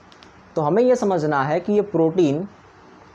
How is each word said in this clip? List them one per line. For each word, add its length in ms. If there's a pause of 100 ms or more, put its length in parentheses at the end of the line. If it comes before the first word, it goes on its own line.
(560)
तो 60
हमें 220
ये 120
समझना 480
है 160
कि 140
ये 80
प्रोटीन 680 (680)